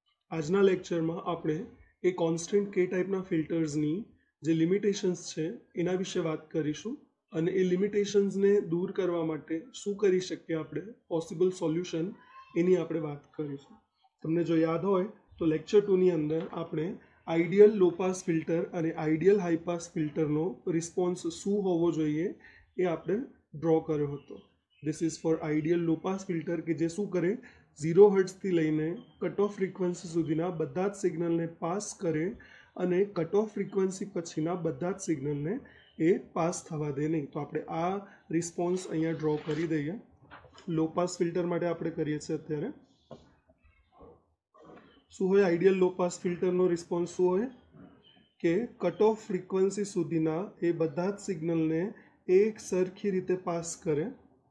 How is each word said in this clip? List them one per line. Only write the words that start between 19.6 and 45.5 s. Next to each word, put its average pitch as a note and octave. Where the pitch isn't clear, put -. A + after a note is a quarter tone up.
ફિલ્ટરનો D#3
response F3
શું G3+
હોવો E3+
જોઈએ D#3
એ F#3
આપણે F3
ડ્રો D#3+
કર્યો D3
હતો. -
This D3+
is D#3+
for D#3+
ideal D#3
low E3
pass F#3+
filter E3
કે D#3+
જે D#3
શું F3+
કરે, F3+
ઝીરો E3+
હર્ટ્ઝથી F#3+
લઈને D#3
cut E3+
off G3+
frequency F3+
સુધીના D#3+
બધા E3
જ G3+
સિગ્નલને E3+
pass F3
કરે E3
અને F3+
cut F3
off G#3+
frequency F#3+
પછીના E3+
બધા E3
જ F#3+
સિગ્નલને D3
એ E3+
pass F3
થવા D3+
દે D3
નહીં. D#3+
તો D3+
આપણે D#3
આ F3
response F3
અહીંયા D#3+
ડ્રો D3+
કરી D#3
દઈએ. D#3
Low D#3+
pass F3
filter E3+
માટે E3+
આપણે E3+
કરીએ D3+
છીએ D#3
અત્યારે. D3+
શું F#3+
હોય G3
Ideal F3+